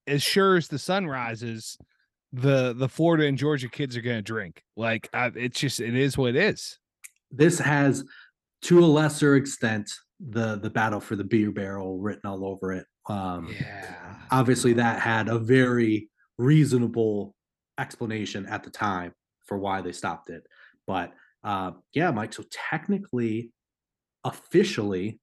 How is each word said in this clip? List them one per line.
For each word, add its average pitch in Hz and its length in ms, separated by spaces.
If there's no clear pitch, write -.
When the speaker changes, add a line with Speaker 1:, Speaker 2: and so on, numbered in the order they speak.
Speaker 1:
as 143 140
sure 196 360
as 160 100
the 147 120
sun 185 260
rises, 117 720
the, 127 400
the 127 160
Florida 160 380
and 135 100
Georgia 135 320
kids 123 260
are 120 60
gonna 117 200
drink. 104 400
Like, 113 380
I, 120 220
it's 123 220
just, 135 220
it 117 160
is 135 220
what 127 140
it 120 40
is. 202 420
Speaker 2:
This 160 280
has, 143 440
to 175 200
a 170 40
lesser 147 500
extent, 110 520
the, 113 380
the 104 140
battle 110 280
for - 160
the 101 80
beer 104 280
barrel 98 480
written 101 260
all 95 180
over 95 300
it. 92 140
Um, 92 500
Speaker 1:
Yeah. - 580
Speaker 2:
obviously 127 420
that 117 260
had 113 300
a 117 80
very 120 720
reasonable 117 960
explanation 110 680
at 104 160
the - 80
time 90 420
for 101 140
why 98 220
they 87 100
stopped 87 400
it. 82 100
But, 90 260
uh, 95 300
yeah, 170 160
Mike, 107 240
so 104 180
technically, 120 1000
officially, 107 1000